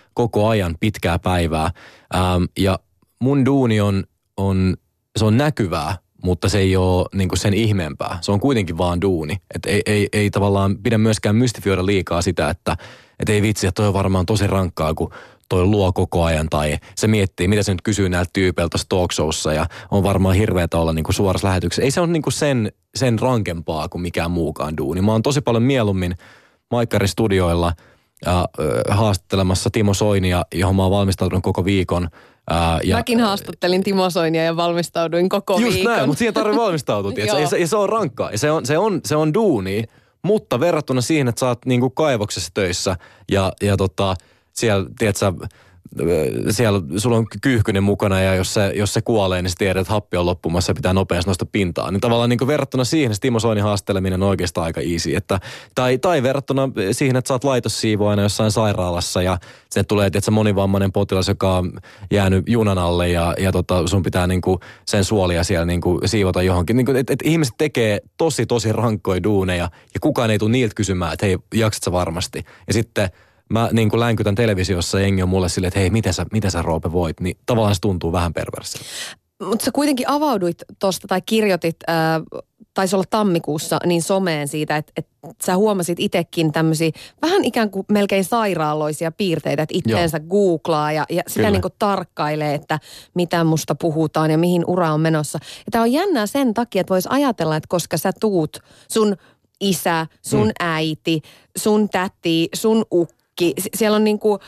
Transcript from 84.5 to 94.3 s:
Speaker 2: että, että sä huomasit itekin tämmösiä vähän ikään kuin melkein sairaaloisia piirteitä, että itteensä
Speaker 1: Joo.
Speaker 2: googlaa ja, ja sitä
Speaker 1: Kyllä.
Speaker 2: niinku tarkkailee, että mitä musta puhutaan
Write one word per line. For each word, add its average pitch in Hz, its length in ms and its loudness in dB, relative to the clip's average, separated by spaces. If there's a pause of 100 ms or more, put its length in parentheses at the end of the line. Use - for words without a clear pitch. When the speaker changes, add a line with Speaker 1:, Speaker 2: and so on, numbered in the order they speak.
Speaker 2:
että, - 200 -8
että - 160 -10 (320)
sä 185 100 0
huomasit 190 440 0
itekin 170 520 0
tämmösiä 160 400 2 (300)
vähän 339 220 2
ikään 220 260 0
kuin 196 220 -6
melkein 196 340 2
sairaaloisia 160 840 -2
piirteitä, 156 520 -2
että 160 140 -4
itteensä 160 400 0
Speaker 1:
Joo. 156 120 -10
Speaker 2:
googlaa 165 640 2
ja, 156 180 0
ja 170 180 -2
sitä - 120 -4
Speaker 1:
Kyllä. 214 120 2
Speaker 2:
niinku 185 180 0 (100)
tarkkailee, 151 720 -2
että 151 260 -4 (340)
mitä 175 300 0
musta 156 320 0
puhutaan 156 560 0